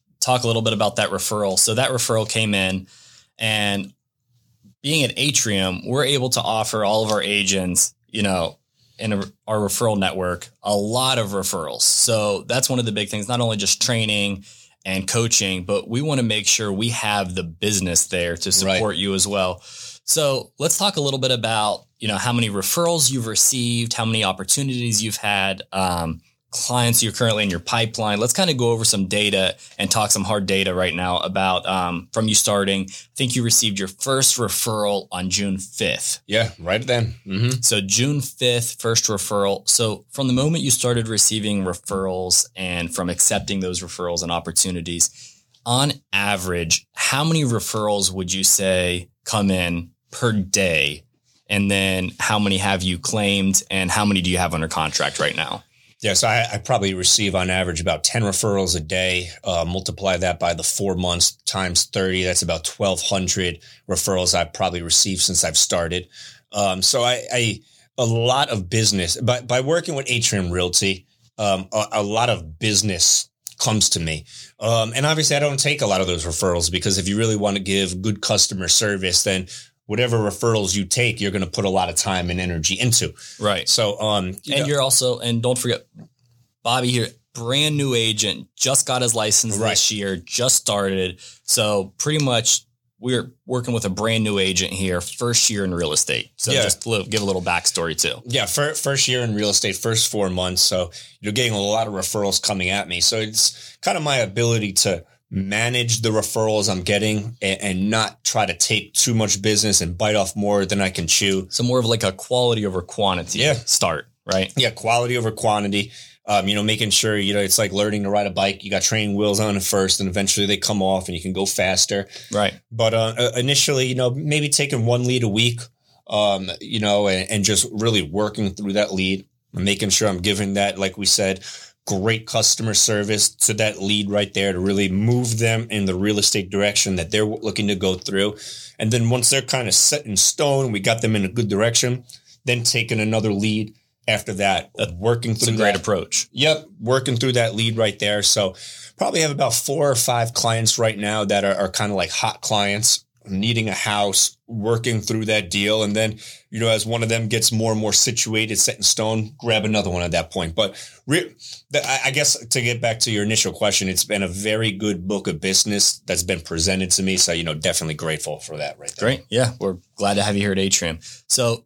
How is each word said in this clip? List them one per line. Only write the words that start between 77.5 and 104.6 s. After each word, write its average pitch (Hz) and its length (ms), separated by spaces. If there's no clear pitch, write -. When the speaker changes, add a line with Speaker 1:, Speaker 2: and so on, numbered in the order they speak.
Speaker 2:
give 92 400
good 104 200
customer 95 460
service, 95 560
then 92 240
whatever 120 320
referrals 104 600
you 98 80
take, 120 340
you're 101 100
gonna 95 160
put 98 200
a 98 40
lot 92 200
of 85 60
time 92 340
and 90 100
energy 87 400
into. 117 340
Speaker 1:
Right. 101 300
Speaker 2:
So, 104 320
um, 104 280
you 143 120
Speaker 1:
And 143 60
Speaker 2:
know 139 60
Speaker 1:
you're 143 140
also, 127 380
and 117 240
don't 123 140
forget, - 280
Bobby 123 260
here, 120 180
brand 143 440
new 139 160
agent, 107 640
just 139 300
got 127 160
his 120 140
license 107 420
Speaker 2:
Right. 110 140
Speaker 1:
this - 200
year, 98 260
just 120 380
started. 95 640
So 104 540
pretty 151 260
much 120 420
we're 123 340
working 123 280
with 107 100
a 101 60
brand 110 340
new 104 160
agent 95 320
here, 92 300
first - 480
year 101 160
in 92 80
real 85 180
estate. 65 460
So - 160
Speaker 2:
Yeah. 131 100
Speaker 1:
just - 240
li-, 107 180
give 107 160
a 101 40
little 92 160
backstory 87 580
too. 76 260
Speaker 2:
Yeah, 120 200
fir-, 147 300
first 139 340
year 127 120
in 113 140
real 104 140
estate, 98 260
first 113 340
four 101 200
months. 92 320
So 90 300
you're 104 140
getting 120 200
a 101 60
lot 107 280
of 104 60
referrals 98 480
coming 92 280
at 98 180
me. 87 140
So - 180
it's - 600
kind 196 160
of 156 80
my 139 120
ability 110 560